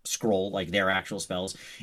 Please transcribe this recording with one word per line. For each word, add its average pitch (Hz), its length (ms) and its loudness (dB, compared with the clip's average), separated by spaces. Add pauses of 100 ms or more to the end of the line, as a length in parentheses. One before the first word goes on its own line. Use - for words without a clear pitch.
scroll, 101 480 0
like, 92 200 -2
their 95 180 4
actual 95 300 0
spells, 92 360 -4 (280)